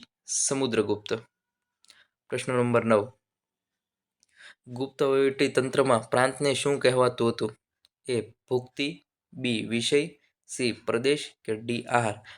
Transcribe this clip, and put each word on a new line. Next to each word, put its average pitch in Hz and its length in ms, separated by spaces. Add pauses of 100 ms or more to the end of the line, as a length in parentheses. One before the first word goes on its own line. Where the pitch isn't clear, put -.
(360)
સમુદ્રગુપ્ત. 110 760 (1200)
પ્રશ્ન 127 240
નંબર 120 320
નવ, 110 180 (1700)
ગુપ્ત 135 300
વહીવટી 135 520
તંત્રમાં 127 560
પ્રાંતને 135 460
શું 143 240
કહેવાતું 123 500
હતું? 110 220 (540)
એ 127 100 (280)
ભુક્તિ, 127 440 (460)
બી 123 340
વિષય, 117 340 (480)
સી 123 220 (140)
પ્રદેશ 131 400 (160)
કે - 140
ડી 117 320
આહાર? 117 300 (200)